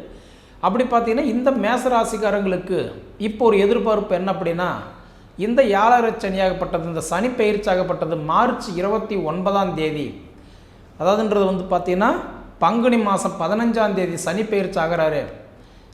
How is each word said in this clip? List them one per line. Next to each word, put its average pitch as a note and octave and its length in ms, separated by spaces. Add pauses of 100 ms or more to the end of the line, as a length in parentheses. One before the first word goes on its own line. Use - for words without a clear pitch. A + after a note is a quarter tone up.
(680)
அப்படி A#3 260
பார்த்தீங்கன்னா, A#3 400
இந்த B3 160 (160)
மேச A#3+ 180 (100)
ராசிக்காரங்களுக்கு G3+ 840 (480)
இப்போ G#3+ 220
ஒரு G#3 160
எதிர்பார்ப்பு G#3 520
என்ன F#3+ 160
அப்படின்னா, E3+ 340 (800)
இந்த A#3+ 160 (200)
ஏழரை A#3 300 (120)
சனியாகப்பட்டது, F#3 720
இந்த D#3 180
சனி G3+ 180 (120)
பெயர்ச்சியாகப்பட்டது F#3 760 (140)
மார்ச் G#3+ 360 (120)
இருபத்தி G#3 380 (140)
ஒன்பதாம் F#3 480
தேதி, D#3 280 (920)
அதாவதுன்றது G3+ 500
வந்து F3+ 220
பார்த்தீங்கன்னா, F3+ 360 (560)
பங்குனி A#3 340 (100)
மாசம் F#3+ 340
பதினஞ்சாம் G#3+ 560
தேதி E3+ 260
சனி F#3+ 260
பெயர்ச்சி F#3 340
ஆகுறாரு. D#3 380 (720)